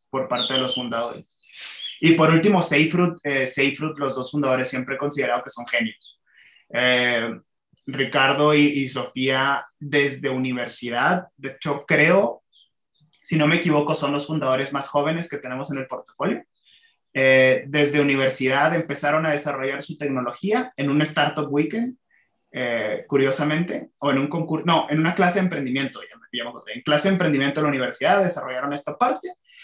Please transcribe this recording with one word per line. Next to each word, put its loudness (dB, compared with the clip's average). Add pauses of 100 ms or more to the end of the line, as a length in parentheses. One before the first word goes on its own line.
(100)
por -4
parte -2
de 0
los -2
fundadores. -6 (600)
Y 6
por 6
último, 6
Safe 2
Root, 2
eh, 0
Safe 0
Root, -6
los -2
dos -6
fundadores 0
siempre -6
he -8
considerado -2
que -12
son -12
genios. -6 (480)
Eh, 0 (460)
Ricardo 2
y, 6
y 2
Sofía -2 (120)
desde 0
universidad, -2
de -12
hecho -6
creo, 4 (680)
si -4
no 4
me 4
equivoco, 2
son -2
los -4
fundadores -2
más -4
jóvenes -2
que -8
tenemos -8
en -6
el -6
portafolio. -6 (720)
Eh, 6
desde 2
universidad 2
empezaron -2
a 0
desarrollar -4
su -12
tecnología -2
en -2
un 2
startup -2
weekend, -2 (560)
eh, -4
curiosamente, 0
o -2
en 2
un -2
concurso, -4
no, 2
en 0
una 0
clase 2
de 2
emprendimiento, -4
ya -20
me, -20
ya -6
me -10
acordé, -14
en -14
clase 2
de 4
emprendimiento 2
de 2
la 2
universidad 2
desarrollaron -4
esta -8
parte, -2 (300)